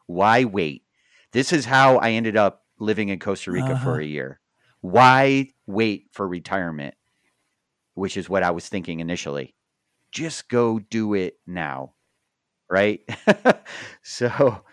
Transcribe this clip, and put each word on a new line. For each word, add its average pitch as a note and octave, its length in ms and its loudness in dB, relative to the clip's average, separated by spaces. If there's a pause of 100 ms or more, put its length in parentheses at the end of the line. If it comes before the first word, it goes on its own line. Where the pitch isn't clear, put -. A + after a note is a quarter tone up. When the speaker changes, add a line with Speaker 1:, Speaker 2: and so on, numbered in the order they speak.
Speaker 1:
Why G#2+ 380 2
wait? F#2 380 -4 (500)
This C3 200 0
is C3+ 120 0
how C3 320 6
I A2+ 140 2
ended A2+ 260 -2
up G2+ 260 2 (160)
living G#2 300 -2
in F#2+ 100 -6
Costa F#2+ 320 -6
Rica C3 260 -2
for B2 140 -2
Speaker 2:
Uh-huh. D#2 80 -4
Speaker 1:
a D2+ 60 -6
year. C#2 340 -10 (420)
Why C3 680 4 (180)
wait G#2 460 -2
for G2+ 120 -6
retirement? E2+ 680 -6 (1000)
Which F#2 200 -6
is F2+ 140 -8
what F#2 140 0
I F2 80 2
was E2+ 180 -8
thinking E2+ 320 -8
initially. C#2+ 540 -8 (540)
Just - 380 -10
go A#2 320 0
do G#2+ 360 -4
it F#2 300 -4
now. D2 500 -10 (760)
Right? G#2 320 2 (260)
<laughs> - 360 2 (380)
So. A#2+ 720 0